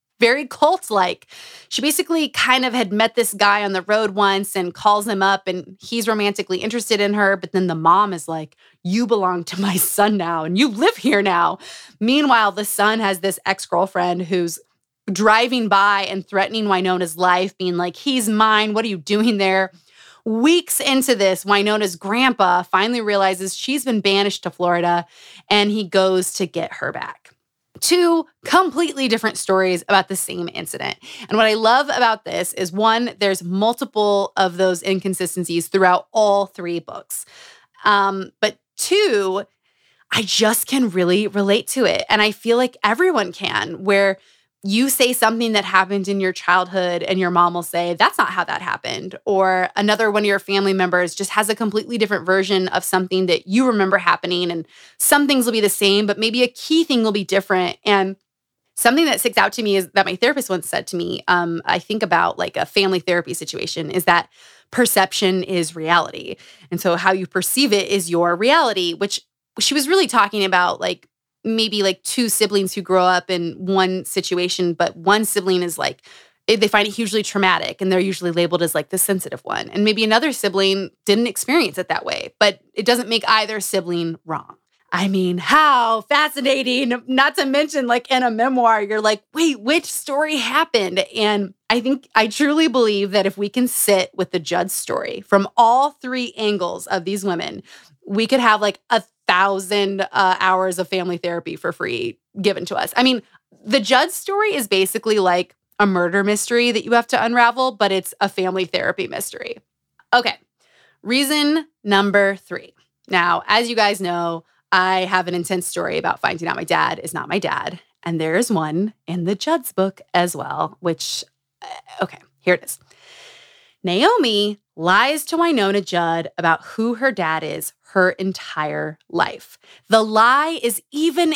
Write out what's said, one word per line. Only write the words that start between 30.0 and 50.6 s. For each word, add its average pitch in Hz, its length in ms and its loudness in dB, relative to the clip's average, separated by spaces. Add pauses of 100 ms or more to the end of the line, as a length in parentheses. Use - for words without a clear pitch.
the 190 80 -6
same 175 360 -8
incident. - 440 -8 (320)
And 214 80 -2
what 220 100 4
I 214 80 2
love 233 360 2
about 226 340 0
this 170 300 -6
is, 175 180 -6
one, 226 480 0
there's 190 240 0
multiple 208 920 0
of 185 200 0
those 185 260 0
inconsistencies 180 880 -4
throughout 185 420 2
all 202 360 2
three 170 340 -8
books. - 460 -14 (580)
Um, 196 560 0
but 214 180 -2 (180)
two, 202 680 0 (640)
I 233 120 0
just 214 440 0
can 262 220 0
really 185 400 2
relate 202 400 0
to 262 160 0
it. - 240 0
And 208 140 2
I 214 100 2
feel 233 240 0
like 247 260 0
everyone 226 480 0
can, - 540 -6
where 196 340 2 (440)
you 220 260 0
say 254 240 2
something 226 400 0
that 202 120 2
happened 190 440 0
in 196 100 -2
your 185 140 0
childhood 180 720 0
and 190 160 0
your 180 100 0
mom 175 240 4
will 175 80 -4
say, 175 320 -4
"That's - 240 2
not 190 120 0
how 180 140 -2
that - 180 -6
happened." - 640 -8
Or 190 520 2
another 214 340 2
one 208 120 4
of 214 40 0
your 196 140 2
family 196 320 0